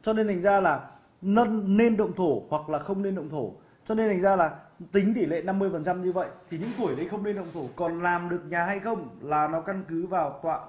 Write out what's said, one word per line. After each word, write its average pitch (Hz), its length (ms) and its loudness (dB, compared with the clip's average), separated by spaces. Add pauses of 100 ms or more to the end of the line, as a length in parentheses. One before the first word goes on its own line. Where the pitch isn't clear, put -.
Cho 220 100 0
nên 220 140 2
thành 190 140 0
ra 196 200 6
là 156 300 0 (320)
nên, 208 540 4
nên 226 200 6
động 196 200 0
thổ 147 320 2
hoặc 151 200 -4
là 156 100 0
không 196 240 -4
nên 196 120 -2
động 151 140 -6
thổ. 135 240 -6 (320)
Cho 220 100 -2
nên 220 140 2
thành 190 120 2
ra 196 160 6
là 160 220 2 (340)
tính 202 220 4
tỷ 202 120 2
lệ 156 160 -2
năm 190 160 -2
mươi 196 140 2
phần 156 120 -4
trăm 180 180 -2
như 180 100 0
vậy 180 160 -2 (220)
thì 165 80 -8
những 220 200 -6
tuổi 160 180 0
đấy 170 120 -4
không 208 140 -6
nên 202 140 -4
động 180 180 -8
thổ. 147 120 -8 (100)
Còn 170 260 -4
làm 175 260 0
được 175 200 -4
nhà 170 160 -2
hay 196 160 -4
không 196 280 -6 (120)
là 151 280 0
nó 165 120 -2
căn 190 280 -6
cứ 165 180 -4
vào 165 360 -2
tọa 160 260 -4